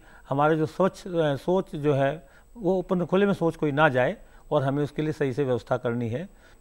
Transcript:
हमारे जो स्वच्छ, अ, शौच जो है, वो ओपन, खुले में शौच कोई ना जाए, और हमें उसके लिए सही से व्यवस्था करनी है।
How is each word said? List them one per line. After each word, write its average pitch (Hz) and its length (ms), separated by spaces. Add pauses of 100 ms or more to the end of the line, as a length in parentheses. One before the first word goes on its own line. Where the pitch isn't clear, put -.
(300)
हमारे 147 280
जो 156 80
स्वच्छ, 185 420
अ, 160 280
शौच 180 400
जो 147 180
है, 139 340 (300)
वो 190 220
ओपन, 175 260
खुले 196 200
में 196 80
शौच 165 220
कोई 151 160
ना 151 180
जाए, 127 280 (340)
और 123 120
हमें 139 200
उसके 147 180
लिए 156 100
सही 139 220
से 143 100
व्यवस्था 127 340
करनी 120 320
है। 151 200 (320)